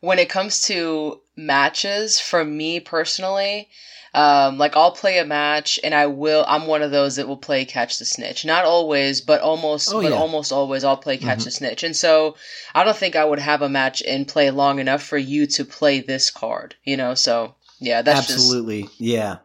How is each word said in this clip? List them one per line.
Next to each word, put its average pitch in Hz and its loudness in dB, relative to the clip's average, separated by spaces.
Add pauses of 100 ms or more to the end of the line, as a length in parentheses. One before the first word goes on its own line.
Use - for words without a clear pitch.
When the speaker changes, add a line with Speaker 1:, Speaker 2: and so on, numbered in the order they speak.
Speaker 1:
when 180 2
it 175 4
comes 196 -2
to 160 -4 (160)
matches, 156 0
for 170 0
me 156 -6
personally, 196 -4 (460)
um, 143 6
like, 147 2
I'll 175 6
play 185 0
a 165 2
match 147 -2
and 151 -2
I 147 6
will, 151 2
I'm 151 0
one 156 2
of 147 -2
those 139 2
that 135 -4
will 139 -6
play 135 -2
catch 123 -4
the 117 -10
snitch. - -6
Not 165 2
always, 151 2
but 151 2
almost, 156 -2
Speaker 2:
Oh, 220 0
Speaker 1:
but 160 2
Speaker 2:
yeah. - 0
Speaker 1:
almost 160 -2
always 135 -2
I'll 135 4
play 135 -4
catch 120 -2
Speaker 2:
Mm-hmm. 113 -4
Speaker 1:
the 123 -10
snitch. 123 -6
And 165 -4
so 156 4 (360)
I 175 4
don't 214 2
think 175 -2
I 156 4
would 147 0
have 147 0
a 147 0
match 135 0
in 135 -4
play 139 0
long 139 2
enough 135 -2
for - -4
you 143 0
to 143 -2
play 139 0
this 131 -2
card, - -8 (100)
you 139 -2
know? 127 -2
So 117 -2 (260)
yeah, 120 0
that's 139 4
just - -6
Speaker 2:
Absolutely. 113 0 (100)
Yeah. 113 -2